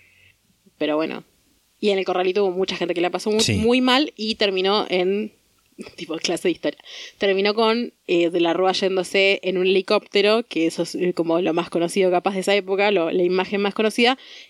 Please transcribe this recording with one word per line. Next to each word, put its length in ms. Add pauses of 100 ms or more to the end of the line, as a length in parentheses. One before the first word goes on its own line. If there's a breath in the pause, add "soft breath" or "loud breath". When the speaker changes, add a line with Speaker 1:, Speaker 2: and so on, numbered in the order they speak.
(800 soft breath)
Speaker 1:
pero 180
bueno. 280 (560)
Y 100
en 80
el 80
Corralito 380
hubo 120
mucha 200
gente 180
que 80
la 80
pasó 200
mu-, 100
Speaker 2:
Sí. 160
Speaker 1:
muy 260
mal 340
y 200
terminó 520
en, 440 (460)
<laughs> 180
tipo, 200
clase 320
de 40
historia, 260 (400 loud breath)
terminó 360
con, 380 (140)
eh, 240
De 100
la 120
Rúa 200
yéndose 680
en 160
un 80
helicóptero, 800
que 180
eso 160
es, 120
eh, 200
como 260
lo 140
más 160
conocido 400
capaz 240
de 60
esa 160
época, 340
lo, 220
la 100
imagen 380
más 140
conocida, 440 (320 loud breath)